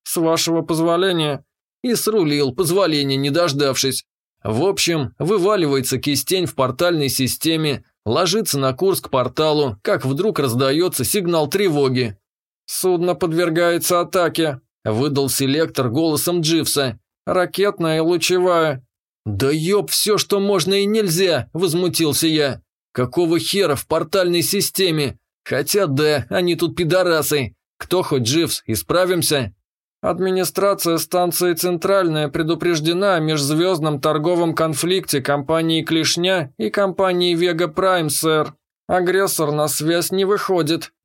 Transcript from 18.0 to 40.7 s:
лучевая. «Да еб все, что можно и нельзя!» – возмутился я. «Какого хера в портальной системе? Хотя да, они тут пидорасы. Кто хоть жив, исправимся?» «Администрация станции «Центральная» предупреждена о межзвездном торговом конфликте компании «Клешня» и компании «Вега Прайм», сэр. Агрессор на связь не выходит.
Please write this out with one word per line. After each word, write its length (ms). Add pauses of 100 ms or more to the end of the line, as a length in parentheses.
лучевая. 840 (400)
«Да 260
еб 400
все, 260
что 220
можно 340
и 120
нельзя!» – 680
возмутился 760
я. 340 (300)
«Какого 480
хера 360
в 120
портальной 540
системе? 760 (260)
Хотя 420
да, 420
они 260
тут 200
пидорасы. 800 (220)
Кто 240
хоть 260
жив, 380
исправимся?» 880 (480)
«Администрация 960
станции 560
«Центральная» 760
предупреждена 880
о 40
межзвездном 800
торговом 560
конфликте 640
компании 640
«Клешня» 720
и 120
компании 640
«Вега 320
Прайм», 420
сэр. 460 (320)
Агрессор 640
на 160
связь 440
не 120
выходит. 680 (120)